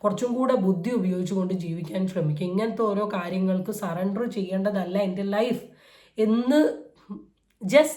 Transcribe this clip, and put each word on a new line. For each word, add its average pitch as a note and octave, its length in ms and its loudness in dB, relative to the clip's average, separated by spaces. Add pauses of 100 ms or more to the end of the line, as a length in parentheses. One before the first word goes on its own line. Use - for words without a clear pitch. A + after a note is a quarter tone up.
കുറച്ചും A#3+ 300 0
കൂടെ B3+ 220 2
ബുദ്ധി F#3+ 440 2
ഉപയോഗിച്ചുകൊണ്ട് F#3 540 0
ജീവിക്കാൻ E3+ 540 -4
ശ്രമിക്കുക. E3 440 -2
ഇങ്ങനത്തെ A3 380 0
ഓരോ G3+ 240 0
കാര്യങ്ങൾക്ക് F#3 720 -2
സറണ്ടർ G3 420 -2 (120)
ചെയ്യേണ്ടതല്ല F#3+ 600 -2
എൻ്റെ G3 280 -2 (120)
ലൈഫ് A#3 260 0 (540)
എന്ന് A#3+ 440 4 (1000)
just C#4 360 4